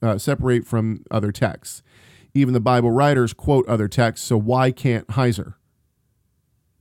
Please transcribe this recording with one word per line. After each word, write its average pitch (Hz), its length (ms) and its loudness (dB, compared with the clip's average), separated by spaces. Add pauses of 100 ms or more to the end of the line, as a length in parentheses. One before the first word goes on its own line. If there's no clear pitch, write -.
uh, 110 160 0
separate 123 480 0
from 110 440 -4
other 104 220 -2
texts. - 500 -6 (520)
Even 135 180 2
the 123 80 2
Bible 120 300 2
writers 131 420 2
quote 139 340 0
other 107 220 0
texts, - 380 -2
so 120 100 0
why 127 360 0
can't 120 360 -2
Heiser?" 113 460 -2 (1300)